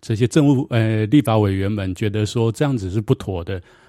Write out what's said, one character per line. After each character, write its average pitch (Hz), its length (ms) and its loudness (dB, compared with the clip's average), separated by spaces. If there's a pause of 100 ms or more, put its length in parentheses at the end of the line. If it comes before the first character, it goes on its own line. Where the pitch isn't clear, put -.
这 - 140 -6
些 117 120 2
政 143 200 2
务， 139 240 2
呃， 110 360 0
立 135 160 4
法 110 160 2
委 101 160 2
员 98 160 -2
们 95 240 -4
觉 107 160 -2
得 104 160 -2
说 113 240 0
这 147 140 -2
样 139 120 0
子 95 140 -6
是 107 100 -2
不 123 140 0
妥 90 300 -6
的， 90 180 -8 (260)